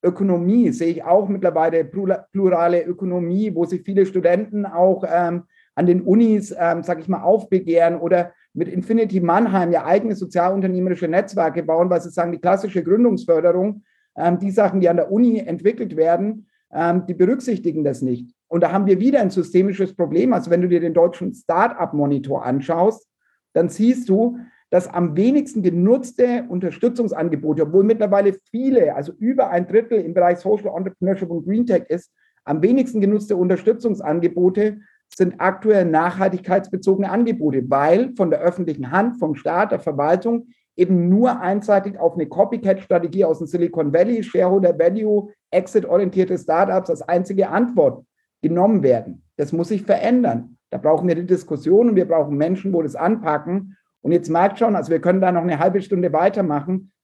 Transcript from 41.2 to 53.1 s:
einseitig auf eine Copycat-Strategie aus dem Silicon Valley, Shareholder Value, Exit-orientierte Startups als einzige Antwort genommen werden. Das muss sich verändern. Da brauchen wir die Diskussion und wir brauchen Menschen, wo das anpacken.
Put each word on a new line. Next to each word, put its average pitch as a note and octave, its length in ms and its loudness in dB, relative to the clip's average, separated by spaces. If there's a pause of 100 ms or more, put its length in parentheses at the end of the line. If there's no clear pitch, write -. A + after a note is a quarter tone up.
einseitig G3 600 -2
auf E3 160 0
eine E3 100 -4
Copycat-Strategie F#3+ 960 0
aus D#3+ 140 0
dem E3 100 -8
Silicon E3+ 460 -2
Valley, G#3 300 2
Shareholder F#3 540 2
Value, G#3 520 0 (220)
Exit-orientierte F#3 840 0
Startups F#3 520 0
als D#3+ 140 -2
einzige F#3 460 -2
Antwort G3+ 540 0 (380)
genommen F3+ 420 2
werden. A#2 400 0 (140)
Das D3 160 -4
muss E3+ 160 -2
sich G#3 140 -2
verändern. G3 760 0 (140)
Da B2 80 -8
brauchen D#3 280 2
wir E3 80 2
die F3 100 -6
Diskussion F3+ 640 2
und G#3+ 60 0
wir D3+ 120 2
brauchen D3 280 0
Menschen, F#3 380 -2
wo E3+ 80 0
das C#3+ 140 -6
anpacken. F3+ 840 -4 (240)